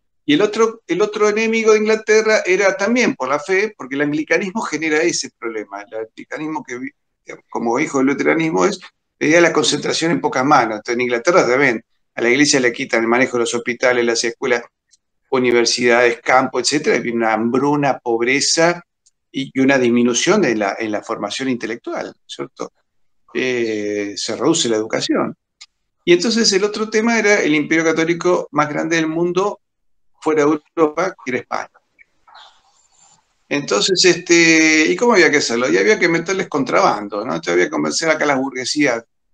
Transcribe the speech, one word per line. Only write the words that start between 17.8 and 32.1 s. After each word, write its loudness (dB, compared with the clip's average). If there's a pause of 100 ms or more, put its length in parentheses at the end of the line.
pobreza 0 (500)
y, -8
y 0
una 4
disminución 2
en 0
la, -2
en -6
la -4
formación -8
intelectual, -8 (120)
¿cierto? -14 (640)
Eh, -4
se -8
reduce 0
la 0
educación. -2 (720)
Y 4
entonces 2
el 2
otro -4
tema 0
era 2
el 2
imperio 0
católico 0
más -2
grande -2
del 0
mundo -2 (600)
fuera 0
de 4 (260)
Europa, 0 (100)
que -10
era -4
España. -8 (1800)